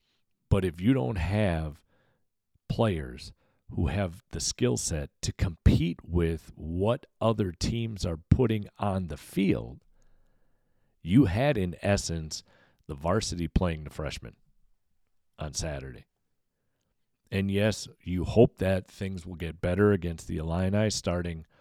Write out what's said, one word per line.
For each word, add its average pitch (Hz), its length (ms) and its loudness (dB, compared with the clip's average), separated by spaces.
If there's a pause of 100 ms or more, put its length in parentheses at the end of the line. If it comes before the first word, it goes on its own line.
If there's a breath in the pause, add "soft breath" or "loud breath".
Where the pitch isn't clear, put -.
(480)
But 98 160 2
if 85 160 -2
you 110 140 4
don't 127 240 -2
have 82 640 0 (880)
players 78 640 -2 (380)
who 90 160 0
have 87 440 -2
the 82 80 -8
skill 123 380 0
set 73 320 -4 (140)
to - 100 -4
compete - 720 2
with 82 500 0
what 92 520 -2 (120)
other 107 320 2
teams 113 540 -4
are 82 140 -4 (100)
putting 110 380 4 (100)
on 95 300 -2
the 76 100 -8
field, 101 680 -2 (1200)
you 110 240 6
had, 120 320 2
in 90 240 -2
essence, 85 600 -2 (440 soft breath)
the 78 60 -8
varsity 85 540 -2
playing 80 380 0
the - 40 -12
freshmen - 460 -10 (1040)
on 76 160 -8
Saturday. 67 500 -8 (1300)
And 98 180 0
yes, 101 400 0 (140)
you 90 200 -2
hope - 360 4
that 95 280 0
things 95 380 -10
will 90 100 -12
get 82 260 -8
better 95 300 4
against 85 360 -2
the 85 100 -4
Illini 92 540 0
starting 87 560 -4 (140)